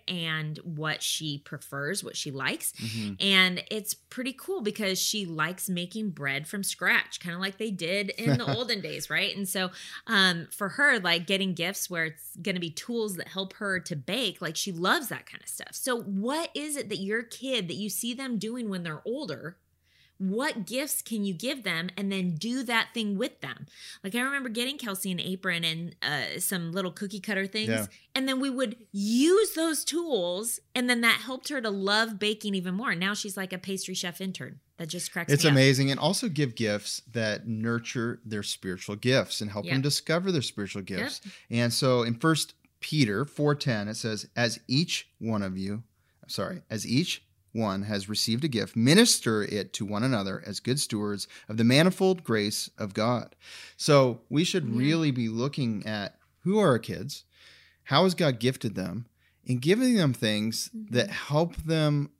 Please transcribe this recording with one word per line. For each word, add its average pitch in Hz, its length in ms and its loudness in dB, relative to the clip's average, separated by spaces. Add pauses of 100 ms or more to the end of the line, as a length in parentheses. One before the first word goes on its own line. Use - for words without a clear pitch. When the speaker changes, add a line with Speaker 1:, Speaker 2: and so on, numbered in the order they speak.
Speaker 1:
and 156 500 -4
what 156 440 -4
she 147 360 -4
prefers, 147 640 -6
what - 140 -8
she 147 120 -6
likes. 135 420 -4
Speaker 2:
Mm-hmm. 107 460 -4
Speaker 1:
And 185 520 4
it's 214 240 -6
pretty - 400 -8
cool 370 260 -6
because 196 400 -2
she 208 240 0
likes 165 460 -2
making 180 400 -2
bread 143 360 -4
from 196 160 -6
scratch, - 560 0
kinda 175 200 -6
like 190 180 -4
they 220 140 -4
did 190 400 -2
in 139 260 2
the 117 80 -2
Speaker 2:
<laughs> 135 120 0
Speaker 1:
olden 233 260 -2
days, 151 260 -8
right? 175 260 0
And 196 140 -4
so, 185 220 -2 (360)
um, 185 440 4
for 196 200 -4
her, 277 300 4
like, 170 260 2
getting 190 280 0
gifts 175 340 -4
where 165 160 -2
it's - 380 -10
gonna 180 180 -2
be 170 100 -4
tools 214 460 -4
that - 120 -10
help 190 260 -8
her 190 260 -2
to 160 160 -8
bake, 185 460 -4
like, 160 140 -6
she - 140 -4
loves 202 380 0
that 135 160 -8
kinda - 220 -18
stuff. - 260 -12
So 240 300 -4
what 233 520 -2
is 294 220 -4
it 226 140 -6
that 196 80 -4
your 208 240 -2
kid, 233 460 -4
that 139 80 -6
you 208 120 -6
see 233 240 -4
them 247 260 -4
doing 226 300 -4
when 185 140 -4
they're 156 240 -8
older, 190 500 -8 (600)
what 208 480 -2
gifts 262 360 -4
can 214 220 -2
you 196 100 0
give 247 300 -4
them 170 320 -2
and 196 160 -2
then 180 240 0
do 233 260 -2
that 226 320 0
thing 208 240 0
with 247 220 -4
them? 139 260 -10 (380)
Like, 190 100 -6
I 240 60 0
remember 269 300 -2
getting 247 280 -2
Kelsey 196 320 -6
an 175 80 -2
apron 180 460 -2
and, 165 360 -4
uh, 127 380 -2
some 170 320 -2
little 180 220 -2
cookie 202 260 -8
cutter 196 300 -2
things. 220 220 -2
Speaker 2:
Yeah. - 160 0 (280)
Speaker 1:
And 262 140 0
then 262 100 2
we 269 100 0
would 247 280 -2 (160)
use 262 600 6
those 320 300 0
tools, 233 760 0 (160)
and 247 120 0
then 240 120 2
that 226 220 4
helped 262 260 -8
her 285 120 -2
to 220 100 -2
love 202 500 0
baking 208 340 -2
even 180 200 -2
more. 220 200 -2
Now 190 200 0
she's, 202 220 -6
like, 190 160 -6
a 185 60 -8
pastry 190 360 -6
chef 180 260 -6
intern. 185 400 -8 (160)
That 170 100 -8
just 170 240 -6
cracks 170 220 0
Speaker 2:
It's 143 100 6
Speaker 1:
me 156 80 8
up. 139 40 8
Speaker 2:
amazing. 135 360 8
And 139 80 -2
also 190 300 2
give 139 260 0
gifts 104 560 0
that 110 380 -2
nurture 117 760 -2
their 104 200 -4
spiritual 92 500 -6
gifts 120 460 2
and 104 100 -4
help 101 140 -6
them 131 120 0
Speaker 1:
Yep. 135 60 2
Speaker 2:
discover 160 480 0
their 147 120 2
spiritual 101 400 -6
Speaker 1:
Yep. 90 40 -10
Speaker 2:
gifts. 101 340 -4 (300)
And 120 220 2
so 123 320 4
in 117 100 0
First 160 400 2 (240)
Peter 123 460 2
four 147 320 2
ten, 107 320 -2
it 110 80 -6
says, 110 400 -4
"As 120 320 2
each 147 400 0 (100)
one 107 240 0
of 95 160 -4
you, 101 240 -4 (460)
sorry, 107 420 -6
as 107 160 -4
each 143 380 0 (300)
one 101 280 0
has 101 260 -4
received 113 360 0
a 160 40 0
gift, 104 260 0
minister 123 680 6
it 98 320 -4
to 110 100 -6
one 104 180 -2
another 104 440 -2
as 101 120 -8
good 135 220 0
stewards 104 480 -2 (220)
of 110 80 -2
the 117 60 6
manifold 175 600 6
grace 107 540 0
of 104 160 -6
God." 113 420 0 (400)
So 135 540 6
we 143 120 4
should 180 220 0
Speaker 1:
Yeah. 120 140 0
Speaker 2:
really 151 320 4
be 120 180 0
looking 117 560 -2
at 104 340 -6 (260)
who 202 140 4
are 196 120 8
our 117 80 6
kids, 98 460 -6 (600)
how 151 200 6
has 185 100 4
God 143 260 2
gifted 117 340 0
them, 92 300 -4 (420)
and 123 140 0
giving 226 360 4
them 147 180 6
things 107 600 0
Speaker 1:
Mm-hmm. 214 200 -8
Speaker 2:
that 117 160 4
help 160 460 0
them 151 640 2